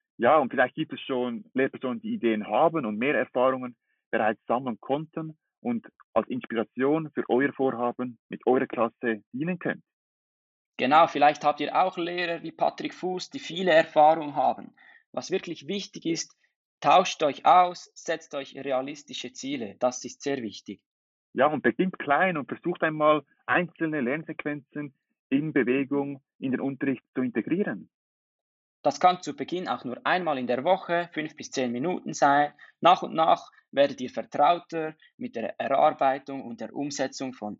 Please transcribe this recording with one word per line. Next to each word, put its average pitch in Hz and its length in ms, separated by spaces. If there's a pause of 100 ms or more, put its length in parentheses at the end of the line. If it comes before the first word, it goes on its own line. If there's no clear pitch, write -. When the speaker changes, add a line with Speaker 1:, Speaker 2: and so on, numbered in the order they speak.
(160)
Speaker 1:
Ja, 123 200
und 131 140
vielleicht 127 260
gibt 156 160
es 127 80
schon 123 540
Lehrpersonen, 127 460
die 110 140
Ideen 107 320
haben 143 400
und 104 120
mehr 135 180
Erfahrungen 127 580 (380)
bereits 110 340
sammeln 120 320
konnten 156 580 (240)
und 120 280 (240)
als 113 160
Inspiration 131 840
für - 160
euer 127 240
Vorhaben 123 680 (100)
mit - 180
eurer 127 200
Klasse 113 640
dienen 170 260
können. - 240 (960)
Speaker 2:
Genau, 151 320
vielleicht 147 340
habt 151 160
ihr 147 160
auch 185 220
Lehrer 170 460
wie 165 100
Patrick 156 420
Fuß, 180 360
die 135 100
viele 175 320
Erfahrung 156 640
haben. 127 400 (340)
Was - 220
wirklich 170 340
wichtig 185 400
ist, 165 300 (440)
tauscht 165 420
euch 139 240
aus, 180 480
setzt - 400
euch 139 220
realistische 135 760
Ziele. 123 480
Das - 240
ist - 180
sehr 139 200
wichtig. 101 400 (500)
Speaker 1:
Ja, 123 140
und 151 160
beginnt 175 360
klein 165 380
und 139 100
versucht - 380
einmal, 156 380 (240)
einzelne 156 540
Lernsequenzen 147 920 (360)
in 147 220
Bewegung 139 680 (160)
in 135 140
den 117 80
Unterricht 135 420 (120)
zu 131 80
integrieren. 127 680 (920)
Speaker 2:
Das - 180
kann 180 220
zu 147 120
Beginn 170 320
auch 123 180
nur 120 220
einmal 160 320
in 127 80
der 123 160
Woche, 175 520
fünf 156 220
bis - 140
zehn 123 220
Minuten 156 400
sein. 147 400 (280)
Nach 175 220
und 160 120
nach 170 360 (200)
werdet 139 300
ihr 127 100
vertrauter 156 840 (220)
mit 123 180
der 110 240
Erarbeitung 139 840
und 117 160
der 117 140
Umsetzung 135 580
von 104 280